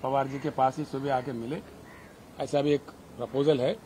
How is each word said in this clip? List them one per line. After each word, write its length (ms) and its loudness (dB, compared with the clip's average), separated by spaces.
पवार 240 2
जी 120 -6
के 100 -2
पास 280 2
ही 60 -4
सभी 260 -4
आके 220 0
मिले, 300 -6
ऐसा 220 0
भी 100 4
एक 180 4
proposal 720 0
है। 120 2